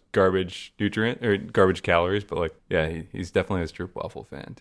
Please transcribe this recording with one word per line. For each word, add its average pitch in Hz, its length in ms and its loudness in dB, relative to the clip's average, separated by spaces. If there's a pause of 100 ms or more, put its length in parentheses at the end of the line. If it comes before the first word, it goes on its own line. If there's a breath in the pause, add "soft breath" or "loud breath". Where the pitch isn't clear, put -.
(100)
garbage 92 640 2
nutrient 110 480 -2
or 101 120 2
garbage 95 460 2
calories, 90 420 2
but, - 120 -6
like, 82 160 -2 (160)
yeah, 80 180 2
he, 82 260 -8
he's 90 180 -8
definitely 92 320 0
a 82 40 -4
stroop - 280 -10
waffle - 300 -10
fan - 360 -14